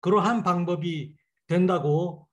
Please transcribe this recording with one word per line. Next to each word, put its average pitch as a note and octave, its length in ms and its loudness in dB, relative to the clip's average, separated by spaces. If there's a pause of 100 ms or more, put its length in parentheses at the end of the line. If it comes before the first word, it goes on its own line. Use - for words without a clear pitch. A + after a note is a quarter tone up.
그러한 G3+ 420 0
방법이 E3+ 720 -2 (320)
된다고 E3+ 840 0